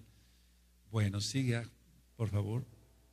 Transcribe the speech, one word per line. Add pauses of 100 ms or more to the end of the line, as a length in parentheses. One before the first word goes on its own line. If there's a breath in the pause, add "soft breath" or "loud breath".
(920)
Bueno,
sigue, (560)
por
favor. (480)